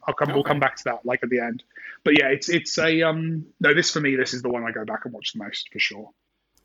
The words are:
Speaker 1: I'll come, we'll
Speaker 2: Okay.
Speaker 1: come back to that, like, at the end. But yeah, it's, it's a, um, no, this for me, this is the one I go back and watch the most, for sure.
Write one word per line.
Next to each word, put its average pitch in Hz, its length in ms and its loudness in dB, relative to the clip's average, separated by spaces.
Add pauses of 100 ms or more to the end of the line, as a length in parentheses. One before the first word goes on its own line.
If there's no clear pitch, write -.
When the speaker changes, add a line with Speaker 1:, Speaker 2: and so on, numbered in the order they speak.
Speaker 1:
I'll 147 60 -2
come, 147 160 0
we'll 143 100 2
Speaker 2:
Okay. 143 100 0
Speaker 1:
come 147 100 2
back 135 180 0
to - 80 -14
that, 120 200 -4
like, 123 180 -2
at 123 60 -4
the 123 100 2
end. 117 240 -6 (420)
But 151 120 8
yeah, 139 120 4
it's, 135 180 0
it's 170 300 0
a, 160 240 4
um, 160 440 0 (140)
no, 147 140 4
this 160 180 4
for 160 80 -2
me, 139 160 2
this 127 180 0
is 123 80 -6
the 127 80 -2
one 120 140 -4
I 117 80 -4
go 110 140 -6
back 110 180 -6
and 123 100 -10
watch - 200 -8
the 113 60 -10
most, - 340 -10
for 104 60 -8
sure. - 320 -4 (520)